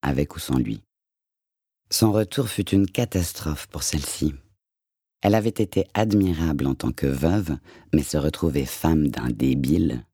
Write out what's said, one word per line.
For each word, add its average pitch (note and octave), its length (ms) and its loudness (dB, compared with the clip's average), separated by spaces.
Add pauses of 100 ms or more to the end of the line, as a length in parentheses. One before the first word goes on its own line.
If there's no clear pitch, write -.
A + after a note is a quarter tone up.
avec C#2 360 -2
ou - 20 -10
sans C2+ 180 -2
lui. A1 240 -2 (1080)
Son A2 200 4
retour A2 380 0
fut - 200 -4
une G2 160 4
catastrophe F2 840 -4
pour D2+ 140 -10
celle-ci. D2+ 540 -2 (840)
Elle G2+ 120 2
avait A2 160 2
été G2 360 0 (100)
admirable F2 720 2
en C2+ 80 0
tant B1 160 -4
que C#2 160 -2
veuve, D#2 500 0 (360)
mais D2 100 4
se - 140 -4
retrouver C#2+ 480 0
femme D#2 420 2
d'un B1 220 -4
débile, C2+ 840 0